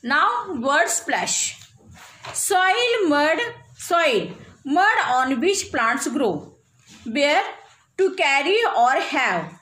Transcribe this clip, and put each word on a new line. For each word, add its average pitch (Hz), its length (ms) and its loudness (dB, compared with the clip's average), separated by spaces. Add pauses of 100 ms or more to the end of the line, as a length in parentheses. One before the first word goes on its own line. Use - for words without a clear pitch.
Now 392 540 0
word 285 260 2
splash. - 720 -4 (720)
Soil, 403 760 0
mud, 294 320 2 (340)
soil. 277 540 0 (360)
Mud 370 340 2 (100)
on 254 340 0
which 381 300 0
plants 254 360 0
grow. 233 460 -2 (540)
Bear, 285 340 2 (560)
to 381 160 2
carry 294 440 2 (200)
or 254 240 4
have. 208 600 -4